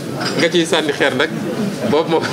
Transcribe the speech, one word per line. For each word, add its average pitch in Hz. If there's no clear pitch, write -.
nga 170
ciy 165
sànni 156
xeer 139
nag, 156
boobu 156
moom, 160